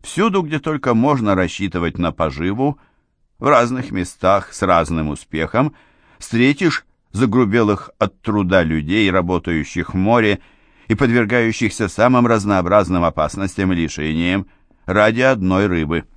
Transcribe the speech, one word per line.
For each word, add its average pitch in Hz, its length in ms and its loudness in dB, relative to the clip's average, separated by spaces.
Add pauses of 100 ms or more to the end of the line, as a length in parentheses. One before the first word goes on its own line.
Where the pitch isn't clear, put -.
Всюду, 196 400 0
где 156 180 -4
только 147 340 -2
можно 117 420 2
рассчитывать 87 640 -2
на 85 140 -2
поживу, 92 680 -2 (580)
в 120 100 -4
разных 127 440 2
местах 95 600 -2
с - 80 -8
разным 82 480 0
успехом 82 680 -4 (420)
встретишь 139 680 0 (260)
загрубелых 107 880 0
от - 220 -4
труда 98 420 0
людей, 80 480 0
работающих 87 800 -2
в 95 40 -2
море 104 420 2 (480)
и 113 80 0
подвергающихся 113 920 0
самым 123 380 2
разнообразным 95 760 2
опасностям 92 680 -2
и - 20 0
лишениям 82 720 -2 (380)
ради 107 360 2
одной 101 460 2
рыбы. 82 380 -2 (120)